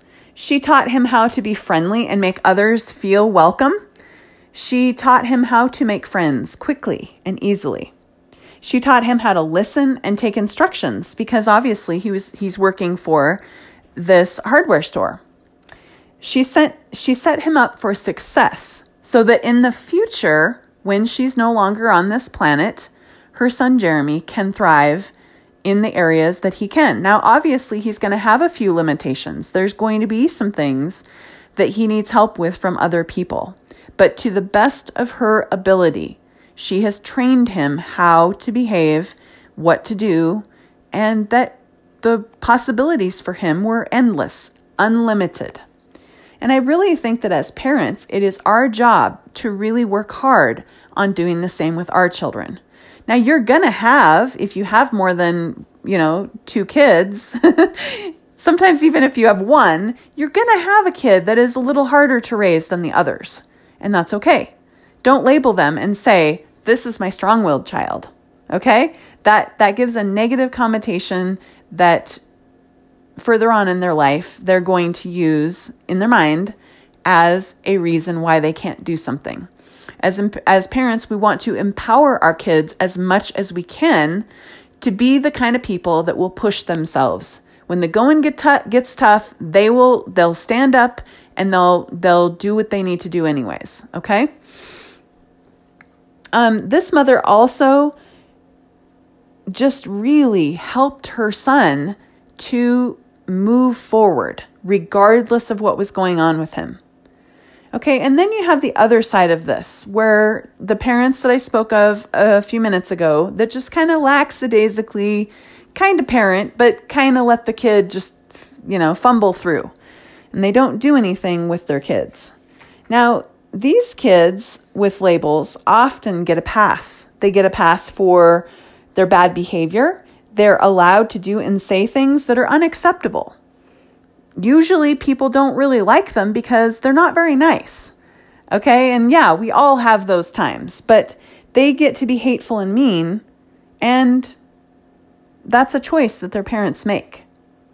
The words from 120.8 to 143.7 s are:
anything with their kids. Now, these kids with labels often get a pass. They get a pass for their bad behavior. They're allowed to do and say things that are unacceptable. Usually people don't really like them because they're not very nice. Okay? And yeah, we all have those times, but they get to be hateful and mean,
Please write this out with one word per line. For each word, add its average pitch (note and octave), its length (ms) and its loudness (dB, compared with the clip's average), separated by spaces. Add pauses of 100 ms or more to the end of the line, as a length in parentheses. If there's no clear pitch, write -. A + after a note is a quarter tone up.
anything F3+ 520 -2
with E3+ 180 -6
their D3 140 -2
kids. - 540 -6 (560)
Now, A#3+ 340 2 (280)
these D#4 420 0
kids F#3 640 2 (140)
with G3 260 -2
labels D#3 560 0 (100)
often G#3 580 0
get E3+ 140 0
a F3 40 -4
pass. - 680 -2 (100)
They G3+ 100 2
get G3 140 4
a F#3+ 60 2
pass F3+ 400 0
for F3 580 4 (460)
their F#3+ 120 2
bad F3+ 280 4
behavior. F#3 680 -4 (300)
They're G#3 260 4
allowed F#3+ 500 4
to G#3+ 80 -8
do G3 200 -6
and G3 220 -4
say G3 260 -2
things C4+ 400 0
that A#3+ 120 0
are A#3+ 100 0
unacceptable. E4 880 -2 (1040)
Usually D4+ 540 4
people C4+ 340 -2
don't C4+ 280 0
really C4 260 2
like C4 320 2
them G#3+ 180 0
because A3+ 480 0
they're C4 120 2
not D4+ 220 4
very E4 220 2
nice. - 580 0 (560)
Okay? B3 420 2
And A#3+ 180 2
yeah, C4 240 6
we G#3+ 160 -4
all C#4 280 4
have A3 280 2
those F3 240 0
times, D3 500 -6
but - 360 2 (360)
they C4+ 220 2
get C#4 220 0
to C4 100 -4
be B3 100 0
hateful A#3 420 -4
and G3 140 -4
mean, G3+ 480 0 (600)